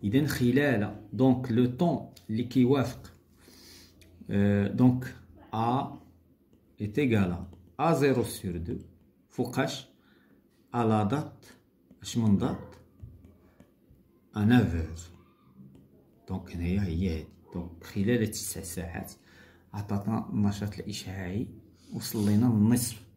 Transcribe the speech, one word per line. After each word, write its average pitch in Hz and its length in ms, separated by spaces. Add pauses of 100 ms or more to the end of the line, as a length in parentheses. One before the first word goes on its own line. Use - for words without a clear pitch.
اذا 131 220
خلال، 123 720 (120)
دونك، 127 400
لو 123 140
طون 131 420 (220)
اللي 110 120
كيوافق، 127 680 (1160)
آه، 101 380
دونك 127 460 (400)
ا 117 440 (800)
ايت 104 180
ايكال 101 460 (360)
ا 156 120
زيرو 135 320
سور 92 320
دو، 85 220 (500)
فوقاش؟ - 580 (880)
ا 120 100
لا 110 180
دات، 139 440 (560)
اش - 160
من 104 200
دات؟ 127 380 (1600)
ا 104 80
نوف 107 300
اور. 82 260 (1300)
دونك - 280
هنايا 87 260
هي 85 360
هذه. 80 80 (280)
دونك - 300
خلال 110 460
تسع - 320
ساعات 85 500 (600)
عطاتنا 104 600
النشاط 104 460
الاشعاعي، 98 680 (460)
وصل - 320
لينا 104 200
للنصف. 117 560 (140)